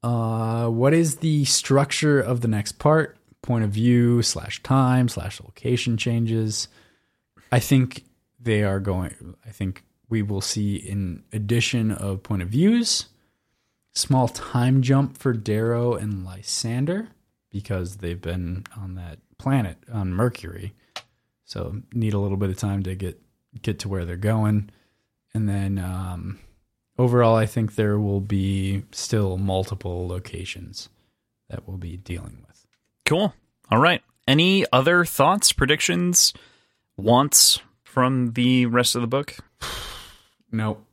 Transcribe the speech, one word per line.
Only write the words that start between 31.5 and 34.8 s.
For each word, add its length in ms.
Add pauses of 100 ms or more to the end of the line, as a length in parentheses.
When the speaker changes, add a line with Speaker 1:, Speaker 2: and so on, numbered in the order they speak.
Speaker 1:
we'll 120
be 180
dealing 500
with. 200 (400)
Speaker 2:
Cool. 260 (380)
All 100
right. 220 (260)
Any 420
other 360